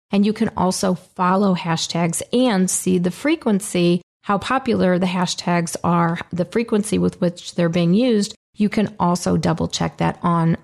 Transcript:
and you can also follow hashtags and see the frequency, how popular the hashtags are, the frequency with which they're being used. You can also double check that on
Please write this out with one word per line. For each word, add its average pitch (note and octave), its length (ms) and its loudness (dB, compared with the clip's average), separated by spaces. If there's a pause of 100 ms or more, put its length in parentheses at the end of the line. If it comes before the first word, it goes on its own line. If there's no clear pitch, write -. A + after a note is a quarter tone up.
(120)
and G3+ 140 4
you G#3+ 80 2
can G#3+ 220 -2
also F#3 380 0
follow F#3+ 640 0
hashtags E3+ 640 -2 (100)
and A3 380 2
see F#3 300 0
the F3+ 120 0
frequency, F#3+ 880 0 (220)
how G3+ 140 0
popular G3+ 640 0
the F#3 80 0
hashtags F3 760 -2
are, E3+ 360 0 (120)
the F3 140 -2
frequency G#3 540 -2
with F3+ 200 0
which - 360 -4
they're E3+ 140 0
being E3+ 240 2
used. G#3+ 420 2 (200)
You G#3 140 2
can G#3 300 -2
also F3 360 0
double E3 320 0
check E3 300 -6
that E3 240 -2
on E3+ 420 0